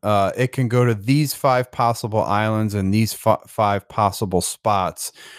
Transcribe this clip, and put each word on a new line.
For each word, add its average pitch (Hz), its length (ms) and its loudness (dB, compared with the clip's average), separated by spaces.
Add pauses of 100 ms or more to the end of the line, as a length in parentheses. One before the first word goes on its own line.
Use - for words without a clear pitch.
Uh, 98 340 2
it 127 180 -2
can 127 140 -2
go 123 180 2
to 120 100 2
these 135 400 0
five 127 360 0
possible 117 520 0
islands 110 500 0
and 98 200 -2
these 110 200 0
fi-, - 320 2
five 101 440 -2
possible 95 520 0
spots," 95 720 -4 (280)